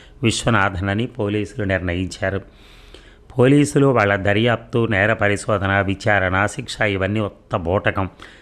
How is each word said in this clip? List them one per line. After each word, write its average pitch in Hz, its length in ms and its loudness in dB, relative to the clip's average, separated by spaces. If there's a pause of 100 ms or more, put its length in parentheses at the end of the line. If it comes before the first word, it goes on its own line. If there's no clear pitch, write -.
(220)
విశ్వనాథన్ 101 640 0
అని 107 180 -2
పోలీసులు 104 580 -6
నిర్ణయించారు. 92 800 -4 (960)
పోలీసులు 139 480 4
వాళ్ళ 107 300 4
దర్యాప్తు, 110 680 0
నేర 107 260 2
పరిశోధన, 101 680 0
విచారణ, 98 640 0
శిక్ష - 340 -10
ఇవన్నీ 101 400 -2
ఉత్త - 360 -8
బూటకం. 95 520 -2 (340)